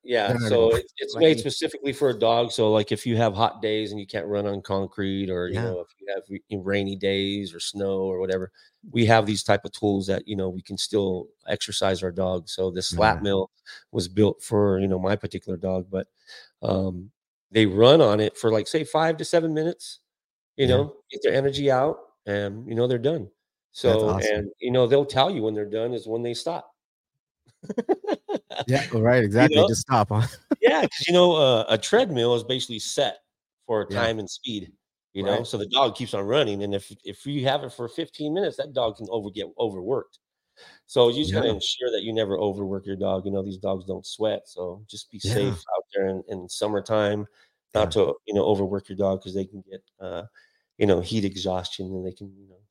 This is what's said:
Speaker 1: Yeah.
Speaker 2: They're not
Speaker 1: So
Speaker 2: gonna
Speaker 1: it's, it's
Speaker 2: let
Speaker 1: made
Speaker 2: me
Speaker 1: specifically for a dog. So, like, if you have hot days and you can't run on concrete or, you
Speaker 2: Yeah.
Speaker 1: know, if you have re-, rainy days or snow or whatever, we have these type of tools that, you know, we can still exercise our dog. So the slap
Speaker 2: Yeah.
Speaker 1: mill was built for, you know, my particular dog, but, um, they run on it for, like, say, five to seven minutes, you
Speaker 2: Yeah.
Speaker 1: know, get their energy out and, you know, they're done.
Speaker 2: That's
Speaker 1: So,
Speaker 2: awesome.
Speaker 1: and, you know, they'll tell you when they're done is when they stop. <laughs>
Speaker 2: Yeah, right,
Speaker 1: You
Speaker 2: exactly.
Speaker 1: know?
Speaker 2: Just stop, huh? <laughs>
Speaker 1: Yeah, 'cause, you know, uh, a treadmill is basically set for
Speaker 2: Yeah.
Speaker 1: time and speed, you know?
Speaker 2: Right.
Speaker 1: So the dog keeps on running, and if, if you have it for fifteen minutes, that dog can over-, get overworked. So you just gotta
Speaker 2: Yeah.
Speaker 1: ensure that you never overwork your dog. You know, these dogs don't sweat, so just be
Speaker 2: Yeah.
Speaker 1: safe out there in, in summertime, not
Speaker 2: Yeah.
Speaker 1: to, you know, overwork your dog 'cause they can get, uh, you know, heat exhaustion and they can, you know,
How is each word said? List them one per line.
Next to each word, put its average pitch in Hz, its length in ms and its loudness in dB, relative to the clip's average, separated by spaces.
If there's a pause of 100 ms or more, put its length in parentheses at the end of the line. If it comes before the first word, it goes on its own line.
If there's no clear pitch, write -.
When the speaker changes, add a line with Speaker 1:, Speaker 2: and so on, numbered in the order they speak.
Speaker 1:
Yeah. 113 300 2
Speaker 2:
They're 117 60 0
not 113 100 -2
Speaker 1:
So 113 220 6
Speaker 2:
gonna 113 40 4
Speaker 1:
it's, - 220 -4
it's 139 180 -8
Speaker 2:
let - 40 -2
Speaker 1:
made 160 180 8
Speaker 2:
me - 20 -4
Speaker 1:
specifically 139 540 -4
for 139 160 2
a 113 80 -2
dog. 117 340 2
So, 107 200 4
like, 107 200 2
if - 140 -2
you 117 120 0
have 110 180 2
hot 110 260 0
days 107 300 -2
and 104 80 -8
you 95 80 -12
can't 95 180 -6
run 101 220 -2
on 101 160 -4
concrete 98 680 -4
or, 90 200 -2
you 101 100 -4
Speaker 2:
Yeah. - 20 -2
Speaker 1:
know, 92 200 -4
if - 80 -16 (100)
you 98 140 -20
have 95 140 -6
re-, 95 140 -12 (160)
rainy 98 380 -2
days 98 580 -2
or 85 60 -14
snow 98 420 -4
or 95 180 -2
whatever, 92 320 -2 (400)
we 120 140 2
have 110 220 6
these 107 160 -2
type 101 200 0
of - 100 -14
tools 98 340 0
that, 95 200 -4
you 104 80 -6
know, 95 140 -2
we 92 140 -8
can 98 140 -12
still 95 500 -2 (200)
exercise 95 540 -2
our 90 100 -4
dog. 92 380 -2
So 92 220 -2
the 90 100 -6
slap 98 360 2
Speaker 2:
Yeah. 87 40 -8
Speaker 1:
mill 98 300 0 (400)
was 87 160 -2
built 101 340 2
for, 101 380 2
you 98 80 0
know, 95 120 0
my 95 160 0
particular 95 420 -8
dog, 92 340 -4
but, 92 160 -4 (560)
um, 95 480 -4 (400)
they 110 160 4
run 120 340 8
on 104 180 6
it 107 180 0
for, 113 140 0
like, 107 160 0
say, 156 160 -2
five 160 340 0
to 160 80 -6
seven 165 280 2
minutes, 156 460 -6 (580)
you 135 80 2
Speaker 2:
Yeah. - 20 4
Speaker 1:
know, 139 280 2 (160)
get - 120 -12
their 127 100 4
energy 139 380 2
out 131 260 2 (300)
and, 101 420 -4
you 113 60 -6
know, 120 120 4
they're 127 120 0
done. 127 300 -2 (560)
Speaker 2:
That's 110 180 4
Speaker 1:
So, - 0 -
Speaker 2:
awesome. 107 300 2
Speaker 1:
and, 104 160 -2 (120)
you 123 100 -2
know, 123 160 4
they'll 139 180 4
tell 139 260 2
you 127 120 -2
when 110 120 0
they're 104 140 -4
done 113 240 -4
is 113 140 -8
when 117 160 -4
they 120 120 -4
stop. - 380 -8 (800)
<laughs> - 960 -6 (160)
Speaker 2:
Yeah, 135 260 0
right, 120 320 4 (160)
Speaker 1:
You 131 100 8
Speaker 2:
exactly. 151 140 6
Speaker 1:
know? - 20 6
Speaker 2:
Just 208 160 0
stop, 117 300 2
huh? 110 160 2
<laughs> - 340 -6
Speaker 1:
Yeah, 277 220 4
'cause, - 240 -4
you 175 60 2
know, 180 220 8
uh, 131 340 4
a 110 80 4
treadmill 127 580 2
is 113 80 0
basically 123 360 -6
set - 400 -4 (480)
for 107 220 0
Speaker 2:
Yeah. 113 180 0
Speaker 1:
time 113 120 -2
and 95 100 -8
speed, 101 440 -10 (400)
you 98 100 -4
know? 101 200 0
Speaker 2:
Right. - 20 -12
Speaker 1:
So 117 120 -4
the 104 100 -6
dog 123 280 0
keeps 120 200 -8
on 98 100 -4
running, 107 380 0
and 101 120 -4
if, - 160 -8 (140)
if 104 220 -14
you 143 180 -4
have 139 200 0
it 120 80 -14
for 120 160 -8
fifteen 151 440 -8
minutes, 180 240 -4
that 139 160 -8
dog 117 240 -2
can 110 140 -12
over-, 104 200 -4
get 98 160 -8 (120)
overworked. 107 600 -4 (680)
So 120 220 6
you 135 140 0
just 165 120 -4
gotta 120 120 0
Speaker 2:
Yeah. 113 40 2
Speaker 1:
ensure 113 400 -4
that 101 120 -2
you 113 100 -6
never 101 260 0
overwork 98 480 -4
your 98 100 -6
dog. 95 280 -2
You 98 60 -6
know, 98 120 -4
these 98 160 -10
dogs 95 260 -4
don't 92 200 -8
sweat, - 440 -4
so 90 380 -10
just - 240 -18
be 104 120 -18
Speaker 2:
Yeah. 101 340 -2
Speaker 1:
safe - 60 -20 (140)
out 92 80 -6 (100)
there 95 140 0
in, 95 200 -6
in 92 200 -12
summertime, 104 800 -2 (480)
not 104 160 0
Speaker 2:
Yeah. - 20 -6
Speaker 1:
to, 92 220 2 (120)
you 107 80 -4
know, 85 100 2
overwork 98 440 0
your 95 80 -12
dog 95 260 0
'cause 95 120 -12
they 98 100 -4
can 95 260 -16
get, 95 120 -16 (160)
uh, 90 260 -10 (540)
you 104 80 2
know, 90 140 4
heat 101 240 -2
exhaustion 92 600 -6
and 92 200 -8
they 90 60 -8
can, 98 240 -20
you 98 120 -20
know, 92 100 -20 (120)